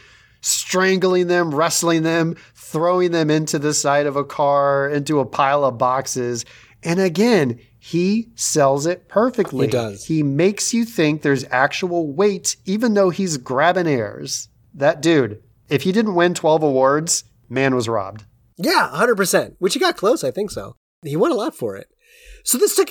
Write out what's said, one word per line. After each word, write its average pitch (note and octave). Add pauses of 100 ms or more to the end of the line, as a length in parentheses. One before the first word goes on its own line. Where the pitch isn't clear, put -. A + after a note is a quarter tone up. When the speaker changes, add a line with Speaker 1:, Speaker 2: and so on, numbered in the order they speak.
(480)
Speaker 1:
strangling F#3
them, F3
wrestling E3
them, E3 (200)
throwing F3
them D#3+
into D#3
the D3
side C#3+
of C#3
a C#3+
car, C#3
into D3
a C3
pile C#3+
of B2
boxes. B2+ (380)
And E3+
again, F#3 (200)
he G3
sells C#3
it F3
perfectly. G3+
Speaker 2:
He A2+
does. A2
Speaker 1:
He D#3
makes D#3+
you A#3
think D#3
there's C#3
actual D3+
weight, F#3+
even G#3+
though G3
he's E3+
grabbing D#3+
airs. C3 (240)
That D3
dude, C#3 (280)
if D3
he F#3
didn't G#3+
win F3
twelve D#3
awards, C#3 (260)
man C3+
was A#2
robbed. G#2 (320)
Speaker 2:
Yeah, D4+
a C#3+
hundred A3+
percent. F3
Which F#3+
he C4
got F4
close, A#3+
I C3
think G3+
so. G#2+ (280)
He C#3+
won C4
a -
lot G#3+
for G2+
it. - (560)
So -
this G4+
took, F#4+